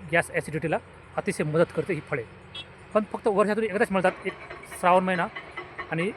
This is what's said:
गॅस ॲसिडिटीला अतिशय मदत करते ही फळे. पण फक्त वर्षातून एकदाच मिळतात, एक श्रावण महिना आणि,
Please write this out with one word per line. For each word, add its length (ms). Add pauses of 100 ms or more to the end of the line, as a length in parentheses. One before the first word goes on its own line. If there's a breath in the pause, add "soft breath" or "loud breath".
(120)
गॅस 180
ॲसिडिटीला 480 (380)
अतिशय 280
मदत 320
करते 180
ही 60
फळे. 240 (680)
पण 80 (100)
फक्त 140
वर्षातून 380
एकदाच 280
मिळतात, 200 (140)
एक 60 (480)
श्रावण 240
महिना 220 (640)
आणि, 260